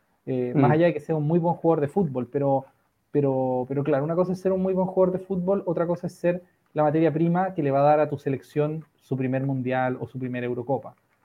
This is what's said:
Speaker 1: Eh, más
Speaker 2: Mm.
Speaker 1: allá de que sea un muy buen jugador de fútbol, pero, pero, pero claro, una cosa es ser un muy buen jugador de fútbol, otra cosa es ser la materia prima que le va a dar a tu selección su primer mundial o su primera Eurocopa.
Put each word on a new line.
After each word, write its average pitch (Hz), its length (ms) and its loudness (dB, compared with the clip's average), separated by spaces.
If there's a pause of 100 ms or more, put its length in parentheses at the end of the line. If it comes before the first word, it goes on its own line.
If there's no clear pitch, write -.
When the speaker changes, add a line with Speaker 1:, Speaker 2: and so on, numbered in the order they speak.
(260)
Speaker 1:
Eh, 127 300 -2
más 139 160 6
Speaker 2:
Mm. - 0 -
Speaker 1:
allá 160 160 4
de 160 60 2
que 147 60 -8
sea 160 160 -4
un 151 120 -2
muy 170 120 2
buen 165 160 0
jugador 165 260 2
de 139 60 2
fútbol, 131 440 -2
pero, 139 340 0 (460)
pero, 131 560 0
pero 139 160 -4
claro, 143 200 0
una 165 120 -4
cosa 180 180 0
es 180 60 -6
ser 190 120 0
un 190 100 0
muy 190 120 0
buen 185 140 0
jugador 185 300 2
de 185 80 -10
fútbol, 190 400 -2
otra 170 220 -2
cosa 170 200 -4
es 180 60 -12
ser 175 300 -2 (300)
la 151 100 0
materia 156 280 4
prima 170 420 0
que 165 100 -2
le 139 80 2
va 139 80 2
a 143 40 6
dar 151 160 6
a 147 100 2
tu 143 80 -4
selección 147 680 -4 (160)
su 135 160 -4
primer 131 260 -2
mundial 127 560 -2
o 117 80 -8
su 131 120 -14
primera 123 260 -6
Eurocopa. 123 500 -4 (300)